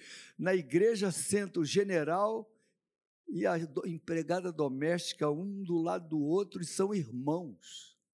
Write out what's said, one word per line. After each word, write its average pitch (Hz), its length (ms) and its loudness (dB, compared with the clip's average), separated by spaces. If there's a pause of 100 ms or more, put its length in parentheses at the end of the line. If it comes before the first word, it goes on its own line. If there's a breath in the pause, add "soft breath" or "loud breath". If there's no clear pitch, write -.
(380 loud breath)
na 185 160 2
igreja 190 580 2
senta 190 480 0
o 151 60 2
general 196 840 2 (760)
e 190 160 0
a 180 140 4
do-, 165 280 -4
empregada 170 640 -2
doméstica, 151 800 0
um 196 340 -4
do 175 120 2
lado 170 320 0
do 156 100 0
outro, 175 440 0
e - 20 -6
são 196 300 -2
irmãos." 139 960 -4 (240)